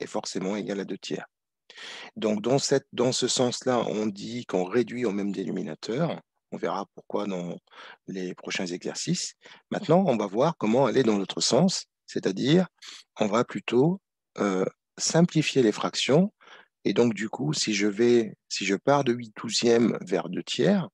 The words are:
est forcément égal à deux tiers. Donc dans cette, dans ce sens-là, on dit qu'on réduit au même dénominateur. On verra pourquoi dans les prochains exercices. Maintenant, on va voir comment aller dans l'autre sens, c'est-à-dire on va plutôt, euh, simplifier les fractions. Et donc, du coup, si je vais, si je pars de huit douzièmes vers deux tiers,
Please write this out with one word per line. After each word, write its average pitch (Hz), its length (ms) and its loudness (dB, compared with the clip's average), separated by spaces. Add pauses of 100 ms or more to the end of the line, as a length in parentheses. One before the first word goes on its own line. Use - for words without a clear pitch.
est - 60 -8
forcément 101 500 -6
égal 101 240 -6
à 98 40 -4
deux 95 140 -10
tiers. - 280 -8 (880)
Donc 107 260 0
dans 123 160 2
cette, - 340 0
dans 120 200 2
ce 120 160 -2
sens-là, 123 580 0
on 107 200 -2
dit 110 400 -8
qu'on 92 180 0
réduit 117 400 -2
au 101 80 0
même 101 180 -2
dénominateur. 92 920 -4 (300)
On - 60 -12
verra 90 300 -4 (100)
pourquoi 101 320 -6
dans 87 280 -6 (520)
les 92 260 -8
prochains - 320 -6
exercices. - 680 -6 (360)
Maintenant, 156 380 2
on 123 80 2
va 104 100 -2
voir 123 300 0
comment 117 300 4
aller 123 180 4
dans 110 120 4
l'autre 92 240 -4
sens, 170 460 2 (220)
c'est-à-dire 127 580 2 (540)
on 107 80 2
va 113 160 2
plutôt, 139 560 0 (380)
euh, 95 260 2 (340)
simplifier 160 640 2
les 107 80 6
fractions. 139 640 2 (500)
Et 110 80 2
donc, 117 220 4
du 104 140 -4
coup, 147 240 -2
si 113 200 -2
je 101 140 0
vais, 110 480 4 (140)
si - 160 -6
je 98 100 0
pars 139 300 2
de 120 80 2
huit 120 240 -6
douzièmes 117 640 2
vers 87 280 -4
deux 90 140 -6
tiers, 170 520 2